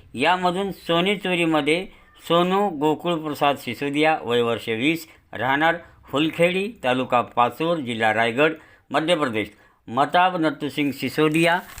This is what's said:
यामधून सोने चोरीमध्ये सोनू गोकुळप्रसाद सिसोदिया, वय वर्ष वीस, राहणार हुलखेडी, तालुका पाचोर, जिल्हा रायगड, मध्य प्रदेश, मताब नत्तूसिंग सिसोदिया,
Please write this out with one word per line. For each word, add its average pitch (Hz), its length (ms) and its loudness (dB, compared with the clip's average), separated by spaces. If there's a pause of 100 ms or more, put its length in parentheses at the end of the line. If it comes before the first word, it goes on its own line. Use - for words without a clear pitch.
(140)
यामधून 180 580 0
सोने 180 440 0
चोरीमध्ये 170 680 0 (420)
सोनू 180 400 2
गोकुळप्रसाद 151 880 0
सिसोदिया, 143 640 -2
वय 120 200 0
वर्ष 117 260 -2
वीस, 139 400 -2 (240)
राहणार 143 420 0 (300)
हुलखेडी, 170 680 0 (120)
तालुका 127 360 0
पाचोर, 123 560 0
जिल्हा 113 380 0
रायगड, 117 380 2 (380)
मध्य 160 240 0
प्रदेश, 113 340 -2 (400)
मताब 175 520 2
नत्तूसिंग 143 500 -2
सिसोदिया, 156 680 0 (220)